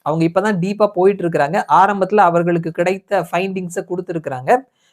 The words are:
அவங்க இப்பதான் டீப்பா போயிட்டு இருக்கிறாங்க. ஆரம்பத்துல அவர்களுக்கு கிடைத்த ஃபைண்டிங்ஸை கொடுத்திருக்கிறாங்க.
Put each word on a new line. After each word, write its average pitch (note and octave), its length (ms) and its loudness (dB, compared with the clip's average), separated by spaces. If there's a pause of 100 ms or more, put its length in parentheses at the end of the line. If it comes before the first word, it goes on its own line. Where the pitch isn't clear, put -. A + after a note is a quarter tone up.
அவங்க D#3+ 180 0
இப்பதான் F#3+ 360 0
டீப்பா G3+ 260 0
போயிட்டு F#3+ 420 0
இருக்கிறாங்க. D#3 340 0 (100)
ஆரம்பத்துல F#3+ 440 4
அவர்களுக்கு E3+ 540 2
கிடைத்த F#3 500 -2
ஃபைண்டிங்ஸை F#3 640 -6
கொடுத்திருக்கிறாங்க. E3 640 -6 (420)